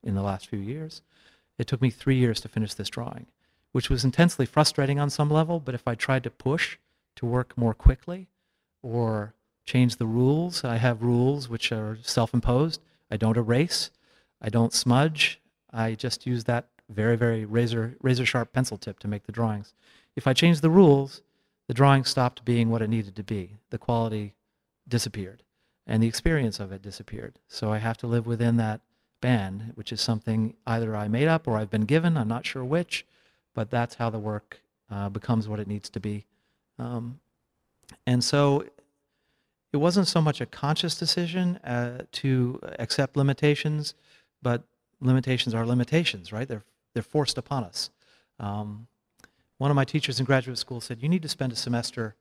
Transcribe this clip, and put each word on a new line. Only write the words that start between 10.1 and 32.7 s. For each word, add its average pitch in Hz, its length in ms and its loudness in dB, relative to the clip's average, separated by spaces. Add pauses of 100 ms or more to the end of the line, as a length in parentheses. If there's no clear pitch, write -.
I 120 120 -2
have 113 260 0
rules 123 460 2
which 117 240 -4
are 110 300 -6
self-imposed. 123 760 0 (300)
I 110 60 -4
don't 110 200 2
erase, 120 540 0 (500)
I 113 80 -8
don't 117 240 2
smudge, 147 680 2 (320)
I 113 220 -2
just - 320 -6
use 120 180 -2
that 120 240 -2 (200)
very, 110 280 2
very 113 280 0
razor, 113 560 0
razor 127 260 2
sharp 117 260 -2
pencil 127 260 -2
tip - 220 -12
to 107 80 -6
make 104 180 -6
the 107 60 -12
drawings. 110 400 -2 (420)
If - 120 -4
I 135 80 4
changed 170 280 4
the 160 80 6
rules, 143 520 8 (460)
the 123 60 -4
drawing 135 300 6
stopped - 400 -2
being 117 260 2
what 113 120 0
it 107 80 -2
needed 104 260 -2
to 107 80 -8
be. 98 320 -6 (140)
The 117 80 -8
quality 110 560 -2 (520)
disappeared, 107 560 -6 (440)
and 110 160 0
the 113 40 4
experience 123 540 0
of 98 100 -10
it 98 120 -14
disappeared. - 560 -14 (100)
So 107 240 -4
I 107 60 -2
have 113 200 -4
to - 80 -8
live 117 200 0
within 117 320 2
that 110 220 -2 (400)
band, 110 540 -2
which - 180 -12
is 107 80 -6
something 110 540 -2 (120)
either 113 280 -2
I 104 140 -4
made 120 180 2
up 160 220 0
or 110 80 0
I've 107 140 -2
been 107 160 0
given, 160 300 2
I'm 113 120 0
not 117 180 -4
sure 131 180 -8
which, 160 400 -4 (500)